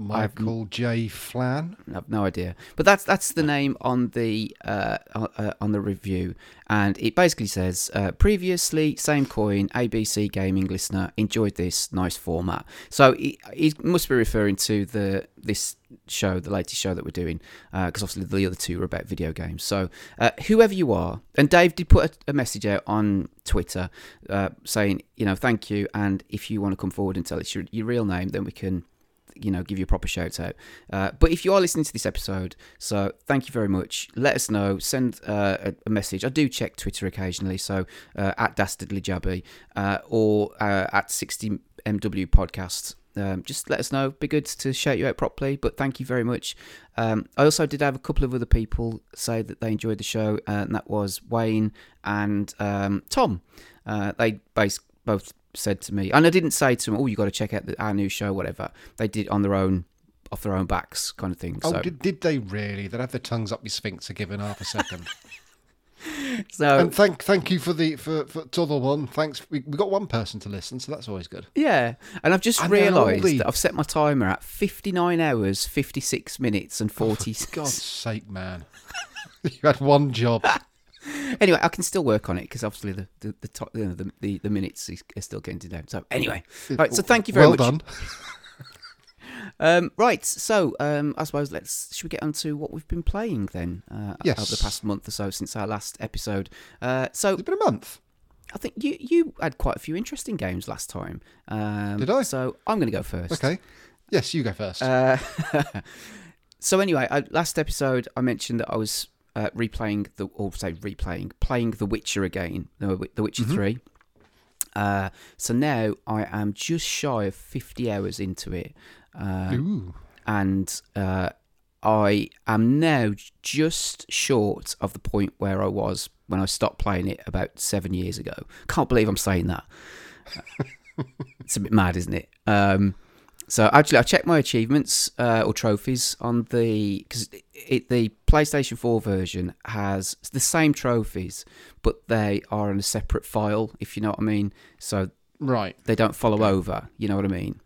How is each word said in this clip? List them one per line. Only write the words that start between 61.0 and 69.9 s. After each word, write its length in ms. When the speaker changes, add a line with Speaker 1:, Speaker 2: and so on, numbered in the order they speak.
Speaker 1:
kind 220
of 60
thing. 240
Speaker 2:
Oh, 80
Speaker 1:
So. 100
Speaker 2:
did, 160
did 240
they 160
really? 500
They'd 120
have 120
their 80
tongues 320
up 120
your 80
sphincter 420
given 280
half 200
a 40
second. 480
<laughs> 40
Speaker 1:
So 260
Speaker 2:
And 160
thank, 300
thank 260
you 80
for 160
the, 220
for, 320
for, 180
to 220
the 100
one. 300
Thanks. 420
We, 160
we 120
got 120
one 160